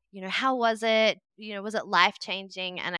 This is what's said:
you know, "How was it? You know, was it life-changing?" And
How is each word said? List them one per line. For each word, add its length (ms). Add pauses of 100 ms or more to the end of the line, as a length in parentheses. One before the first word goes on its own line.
(120)
you 100
know, 80
"How 260
was 280
it? 360 (180)
You 180
know, 60
was 140
it 120
life-changing?" 920
And 200